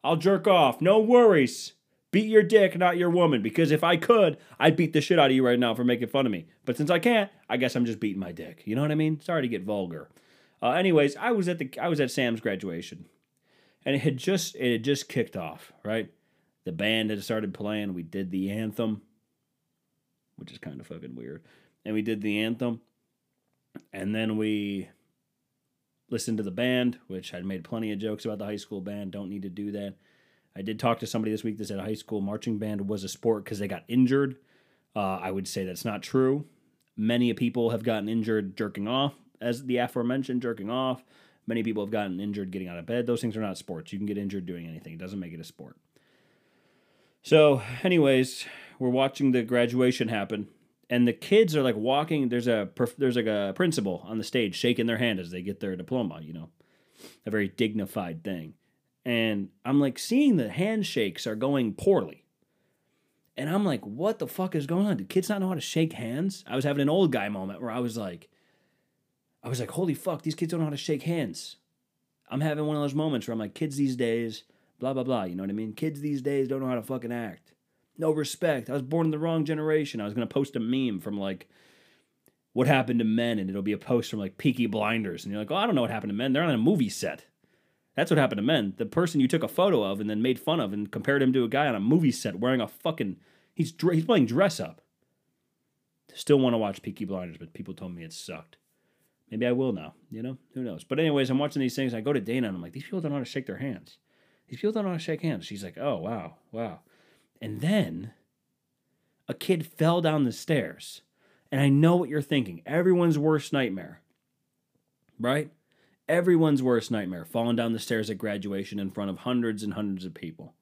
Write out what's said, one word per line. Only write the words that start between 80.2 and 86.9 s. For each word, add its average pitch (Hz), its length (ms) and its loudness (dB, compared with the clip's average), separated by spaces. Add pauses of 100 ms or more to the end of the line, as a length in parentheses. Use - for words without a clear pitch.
post 139 280 -2
a 127 40 -2
meme 117 400 -2
from, 104 180 -6
like, 98 320 -6 (1040)
What 123 140 4
Happened 127 320 4
to 117 60 2
Men, 113 340 2
and 95 100 -4
it'll 98 120 -4
be 104 100 -2
a 104 60 -2
post - 340 -2
from, 107 80 -6
like, 95 180 -8
Peaky 120 280 2
Blinders, 107 580 -2
and 104 80 -8
you're 104 100 -6
like, 107 100 -8
"Oh, 160 40 -2
I 202 100 0
don't 220 100 2
know 131 60 4
what 113 80 0
happened 104 220 -4
to 98 40 -4
men. 127 180 0
They're 151 100 2
on 160 100 2
a 113 40 2
movie 127 320 2
set." 76 360 -6 (720)